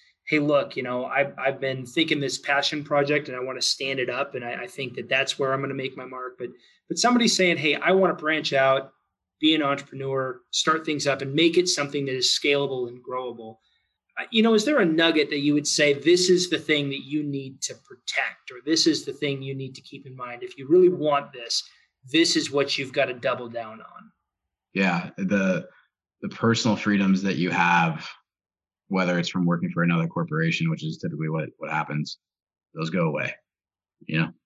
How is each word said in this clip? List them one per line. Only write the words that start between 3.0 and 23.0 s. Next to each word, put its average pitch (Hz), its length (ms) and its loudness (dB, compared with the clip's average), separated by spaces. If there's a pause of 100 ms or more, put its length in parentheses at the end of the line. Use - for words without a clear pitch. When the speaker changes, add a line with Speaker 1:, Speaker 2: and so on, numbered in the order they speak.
Speaker 1:
and 127 100 -10
I 123 40 -6
wanna 127 200 -6
stand 135 380 -2
it 123 100 -2
up, 139 260 -4
and 123 80 -6
I, 120 200 -8
I 123 40 -12
think 123 280 -10
that 123 140 -10
that's 131 300 -2
where 135 140 2
I'm 135 80 -2
gonna 139 120 -4
make 131 220 -8
my 127 100 -14
mark." 127 320 -12
But, 123 120 -8 (400)
but - 100 -4
somebody's 233 360 4
saying, 175 220 4
"Hey, 143 160 0
I 160 180 0
wanna 190 220 4
branch 151 400 -2
out, 135 380 2 (480)
be 156 160 4
an 151 80 0
entrepreneur, 135 800 -4 (100)
start 160 340 0
things 147 220 -2
up, 135 160 0
and 135 100 -6
make 165 240 4
it 180 120 2
something 143 360 -2
that 131 100 -4
is 127 120 0
scalable 139 600 0
and 123 160 -16
growable." 120 520 -10 (640)
Uh, - 100 -8
you 220 140 4
know, 226 100 6
is 214 120 4
there 294 140 4
a 196 60 6
nugget 160 440 4
that 147 100 -2
you 147 140 4
would 147 120 2
say, 147 280 4
"This 175 360 4
is 180 200 6
the 151 100 0
thing 147 300 0
that 135 160 -8
you 151 180 -4
need 135 380 -6
to - 140 -8
protect," - 760 -8
or, 127 140 -16
"This 156 200 2
is 147 200 2
the 139 80 -8
thing 139 280 -4
you 135 140 -8
need 135 200 -10
to - 60 -16
keep - 240 -20
in 131 120 -18
mind. 123 260 -12
If - 140 -14
you 131 100 -14
really 180 220 8
want 143 420 0
this, 117 320 -6 (480)
this 160 240 4
is 147 160 -2
what 139 260 0
you've 135 140 -6
gotta 135 220 0